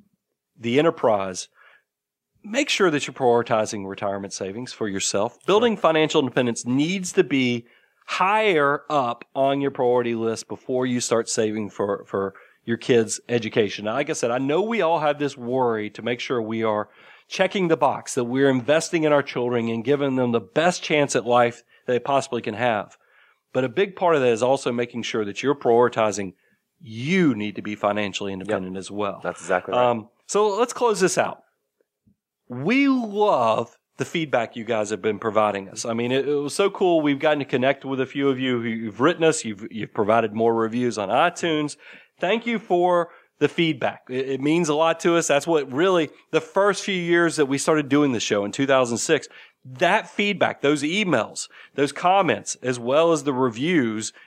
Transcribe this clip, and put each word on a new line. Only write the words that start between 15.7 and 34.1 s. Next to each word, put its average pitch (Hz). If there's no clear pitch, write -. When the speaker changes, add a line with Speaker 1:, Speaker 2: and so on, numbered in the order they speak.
Speaker 1:
to -
make 120
sure 123
we 113
are 107
checking 190
the 160
box, 117
that 123
we're 131
investing 147
in 151
our 143
children 120
and 113
giving 139
them 123
the 117
best 165
chance 147
at 110
life 120
they 123
possibly 127
can 110
have. 110
But 131
a 127
big 185
part 170
of 143
that 123
is 110
also 131
making 120
sure 110
that 101
you're 139
prioritizing 113
you 139
need 104
to 104
be 104
financially 101
independent 92
Speaker 2:
Yep. 95
Speaker 1:
as 90
well. 101
Speaker 2:
That's 90
exactly 92
right. 123
Speaker 1:
Um, 113
so 214
let's 220
close 220
this 185
out. -
We 208
love 196
the 135
feedback 131